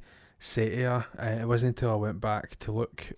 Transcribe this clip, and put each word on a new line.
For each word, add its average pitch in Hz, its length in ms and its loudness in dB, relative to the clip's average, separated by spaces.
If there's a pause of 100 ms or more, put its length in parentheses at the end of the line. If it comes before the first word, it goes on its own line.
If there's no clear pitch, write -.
(400)
say 110 300 2
to 95 120 -2
her, 123 240 2 (160)
uh, 113 220 -2
it 117 40 -2
wasn't 120 300 4
until 117 140 2
I 107 60 2
went 104 220 -2
back 107 420 -2
to 107 100 -6
look - 460 -6